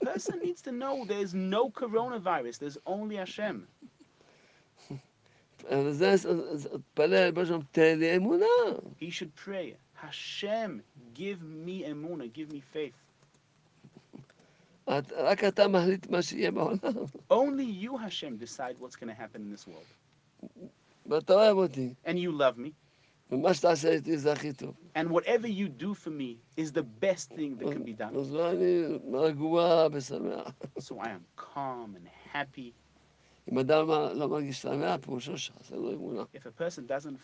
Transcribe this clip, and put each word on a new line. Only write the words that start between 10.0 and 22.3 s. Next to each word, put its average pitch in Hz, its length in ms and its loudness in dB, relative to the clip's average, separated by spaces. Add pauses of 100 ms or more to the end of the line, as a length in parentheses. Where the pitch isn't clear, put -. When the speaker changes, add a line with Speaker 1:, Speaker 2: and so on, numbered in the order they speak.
Speaker 1:
"Hashem, 190 760 -6 (340)
give 185 260 -8 (240)
me 185 260 -6
אמונה, 151 320 -8 (120)
give 151 180 -10
me 143 80 -12 (140)
faith." 147 220 -6 (1900)
Speaker 2:
את, 143 220 0
רק 190 320 2
אתה 202 240 4
מחליט 185 420 2
מה 180 120 2
שיהיה - 300 0
בעולם. - 260 0 (540)
Speaker 1:
Only 240 540 2
you, 254 120 -6
Hashem, 165 460 -8
decide 123 360 -10
what's 127 160 -14
gonna 117 260 -12
happen 110 200 -12
in 101 140 -10
this - 120 -20
world. - 800 -20 (580)
Speaker 2:
ואתה 151 280 4
אוהב 208 240 10
אותי. 135 360 0 (120)
Speaker 1:
And 160 120 -4
you 175 140 0